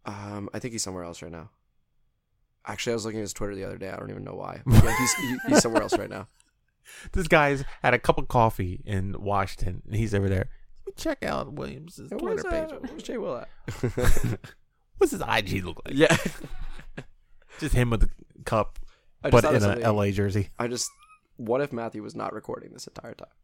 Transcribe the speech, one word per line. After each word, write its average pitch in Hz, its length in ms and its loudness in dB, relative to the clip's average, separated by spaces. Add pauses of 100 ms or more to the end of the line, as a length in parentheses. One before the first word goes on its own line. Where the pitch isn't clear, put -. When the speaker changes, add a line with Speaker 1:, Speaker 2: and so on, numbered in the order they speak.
Speaker 1:
Um, 104 480 -10
I 107 60 -8
think 123 120 -8
he's 110 120 -6
somewhere 92 200 -8
else 85 180 -12
right 85 100 -14
now. 82 180 -14 (1160)
Actually, 117 280 -4
I - 20 0
was 107 100 -4
looking 110 140 -6
at 104 40 -4
his 95 100 -8
Twitter 104 220 -6
the 95 100 -8
other 95 120 -10
day. 95 120 -10
I 95 80 -10
don't 101 120 -10
even 98 140 -10
know 95 120 -10
why. 92 280 -12
Speaker 2:
<laughs> - 20 -14
Speaker 1:
But - 180 12
yeah, - 140 4
he's, 1047 180 0
he, 988 220 -6 (120)
he's 294 120 8
somewhere 113 220 2
else 339 140 -2
right 101 120 -4
now. 101 180 -10 (840)
Speaker 2:
This 180 160 -2
guy's 143 360 4 (200)
had 123 100 6
a 120 60 2
cup - 180 2
of - 100 -2
coffee 110 580 2
in 95 360 -4
Washington, 95 640 -2
and 110 100 -8
he's 107 200 0
over 98 140 2
there. 95 200 0 (360)
Let - 20 -10
me 392 80 -14
check - 280 -4
out - 300 -6
Williams' 147 480 -12
Speaker 1:
Hey, - 160 -12
Speaker 2:
Twitter 339 80 -6
Speaker 1:
where's, 403 180 -4
Speaker 2:
page. 320 280 -4
Speaker 1:
uh, - 160 -14
where's - 160 -14
Jay 254 140 -8
Will 127 200 -6
at? - 120 -14 (320)
<laughs> 120 580 6 (580)
Speaker 2:
What's 339 140 4
his - 100 -6
I 113 200 0
G 98 200 -4
look 87 240 -10
like? - 100 -6
Speaker 1:
Yeah. 156 200 6 (680)
<laughs> - 800 -18
Speaker 2:
Just 147 160 0
him 123 160 4
with 104 100 4
the - 80 8 (360)
cup, - 340 0 (440)
Speaker 1:
I 143 60 0
just - 20 4
Speaker 2:
but 120 120 8
Speaker 1:
thought 151 80 4
Speaker 2:
in 127 60 4
Speaker 1:
of 107 60 4
Speaker 2:
a - 20 4
Speaker 1:
something. 101 180 2
Speaker 2:
L 107 180 2
A 101 100 2
jersey. 101 380 0 (100)
Speaker 1:
I 120 80 -2
just, 120 220 -4 (480)
what 120 240 -2
if 143 120 -4
Matthew 113 300 -8
was 110 120 -14
not 110 180 -8
recording 110 400 -12
this - 140 -18
entire - 280 -16
time? - 120 -18 (160)